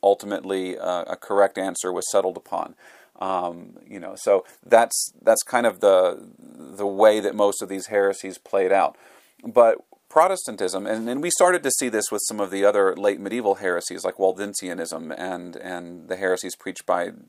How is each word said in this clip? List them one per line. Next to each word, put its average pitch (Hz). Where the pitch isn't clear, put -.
ultimately, 98
uh, 90
a -
correct 101
answer 92
was 90
settled 95
upon. -
Um, 87
you 101
know, 98
so -
that's, -
that's 110
kind 120
of 98
the, 92
the 92
way 107
that 101
most 101
of 95
these 95
heresies 98
played 95
out. 95
But 117
Protestantism, 104
and, 113
and 131
we 170
started 175
to 139
see 127
this 107
with 104
some 107
of 98
the 98
other 98
late 98
medieval 101
heresies, 87
like 92
Waldensianism 90
and, 90
and 87
the 90
heresies 92
preached -
by 90